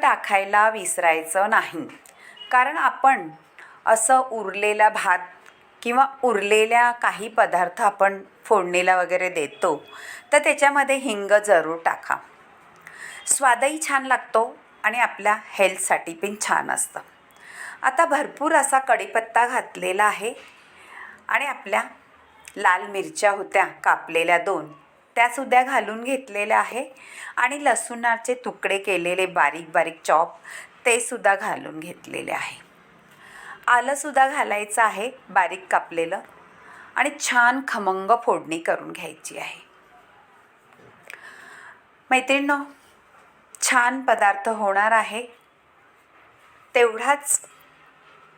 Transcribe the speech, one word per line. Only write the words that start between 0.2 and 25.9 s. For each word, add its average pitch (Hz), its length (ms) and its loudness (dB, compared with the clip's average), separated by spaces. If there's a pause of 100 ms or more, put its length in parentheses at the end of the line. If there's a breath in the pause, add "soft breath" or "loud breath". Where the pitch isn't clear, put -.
विसरायचं 180 840 0
नाही, 170 360 -2 (640 loud breath)
कारण 262 280 2
आपण 247 500 2 (580 loud breath)
असं 262 360 4
उरलेला 214 680 2
भात 196 280 0 (640)
किंवा 247 240 2 (160)
उरलेल्या 220 680 4
काही 226 360 -4
पदार्थ 185 540 0
आपण 196 400 2 (220)
फोडणीला 180 520 2
वगैरे 180 320 0
देतो 151 480 -2 (560 loud breath)
तर 294 60 8
त्याच्यामध्ये 277 580 2
हिंग 208 360 -4 (140)
जरूर 165 380 2
टाका. - 320 -4 (1080 loud breath)
स्वादही 269 560 2
छान 269 240 -2
लागतो 247 500 0 (280)
आणि 214 140 -2
आपल्या 208 380 0 (120)
हेल्थसाठी 185 640 0
पण 202 260 -8
छान 73 300 -2
असतं. - 300 -6 (840 loud breath)
आता 262 220 2
भरपूर 294 500 0
असा 269 240 4
कढीपत्ता 226 680 0
घातलेला 196 580 -2
आहे 202 280 -2 (960 loud breath)
आणि 247 180 0
आपल्या 226 360 -4 (720)
लाल 196 300 2
मिरच्या 196 440 -2
होत्या 196 340 0 (200)
कापलेल्या 170 540 2
दोन, 160 340 -4 (440)
त्यासुद्धा 240 460 2
घालून 226 420 -4